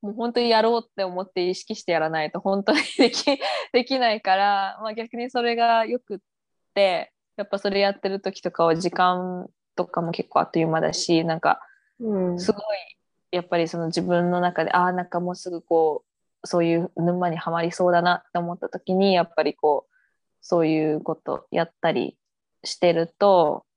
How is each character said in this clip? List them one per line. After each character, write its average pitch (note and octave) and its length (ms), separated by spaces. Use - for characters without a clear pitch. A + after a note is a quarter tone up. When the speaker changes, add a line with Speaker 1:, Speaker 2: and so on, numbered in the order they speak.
Speaker 1:
も G3+ 80
う - 20
本 A#3 220
当 B3 60
に A#3+ 100
や A3 120
ろ A#3 160
う A3+ 80
っ - 80
て G3+ 80
思 F3+ 180
っ F#3+ 100
て F3+ 180
意 F#3+ 60
識 - 200
し - 80
て F3+ 100
や E3 80
ら D#3 100
な D#3+ 140
い D#3 60
と - 80
本 G3 240
当 G3 100
に D4+ 60
で A#3+ 120
き、 - 140
<laughs> C#5+ 480
で B3 120
き C4 140
な A#3 140
い G#3 80
か F#3+ 160
ら、 G3 460
ま A3 60
あ G#3+ 60
逆 A3+ 220
に A#3+ 140
そ B3 120
れ A#3 140
が A#3 280
よ A#3 140
く - 180
っ - 20
て、 F#3+ 380
や G#3 80
っ G3+ 40
ぱ G3+ 100
そ G3+ 120
れ G3 100
や G3 100
っ G3+ 80
て - 100
る G3 120
時 G3 200
と F3 120
か E3+ 120
は E3 120
時 F3 140
間 F3+ 580
と F3 120
か - 140
も E3+ 120
結 - 180
構 - 100
あ - 40
っ - 60
と - 80
い D#3+ 40
う E3 60
間 D#3+ 120
だ D#3+ 120
し、 E3 320
な E3 120
ん E3+ 40
か D#3+ 200
Speaker 2:
う G#3+ 180
ん。 F3 60
Speaker 1:
す F#3 140
ご G3+ 60
い G3+ 40
や F3+ 80
っ E3+ 40
ぱ F3 140
り E3 100
そ E3+ 100
の E3+ 80
自 E3 160
分 F3 280
の F3+ 100
中 F3 240
で、 - 80
あ F3+ 140
ー、 F3+ 60
な F3+ 120
ん - 40
か F3 120
も F3+ 120
う F#3 40
す - 140
ぐ E3+ 120
こ D#3+ 420
う、 - 420
そ F3+ 120
う E3+ 60
い E3 120
う E3+ 200
沼 F3 320
に E3 80
は E3 140
ま E3 120
り E3+ 100
そ F3+ 160
う F3 40
だ E3+ 100
な F3 240
っ - 60
て F3 60
思 F3 160
っ - 40
た - 100
時 - 260
に、 F#3+ 200
や F3 80
っ E3 120
ぱ D#3 80
り D3+ 120
こ - 340
う、 - 60
そ F3 200
う D#3+ 60
い D#3 280
う D#3 60
こ D#3+ 160
と - 340
や E3+ 140
っ E3 60
た E3 120
り A2+ 240
し - 140
て F3 140
る E3 260
と F3 460